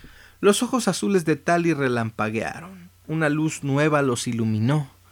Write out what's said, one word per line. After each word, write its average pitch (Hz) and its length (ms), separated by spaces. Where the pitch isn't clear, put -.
Los 202 200
ojos 240 260
azules 196 360
de 156 120
Tally 170 380
relampaguearon. 113 1160
Una 156 220
luz 156 340
nueva 143 380
los 123 260
iluminó. 117 640